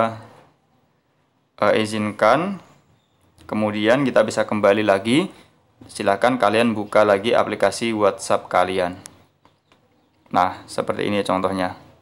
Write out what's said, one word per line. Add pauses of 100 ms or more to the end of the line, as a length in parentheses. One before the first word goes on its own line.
(1600)
eh,
izinkan, (880)
kemudian
kita
bisa
kembali
lagi. (560)
Silakan
kalian
buka
lagi
aplikasi
WhatsApp
kalian. (1300)
Nah,
seperti
ini
contohnya. (280)